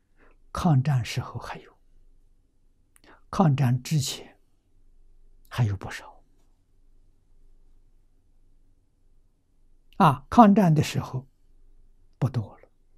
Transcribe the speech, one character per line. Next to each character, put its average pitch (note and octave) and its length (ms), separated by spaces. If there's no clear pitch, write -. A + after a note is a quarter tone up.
抗 D3 300
战 B2+ 240
时 - 160
候 - 180
还 - 200
有， - 180
抗 D#3 260
战 B2+ 280
之 D#3 160
前 - 400
还 - 180
有 G2+ 120
不 - 140
少。 - 320
啊， D#3 320
抗 G#3 260
战 F#3 180
的 D3 80
时 - 180
候 - 280
不 B2 120
多 - 300
了， - 100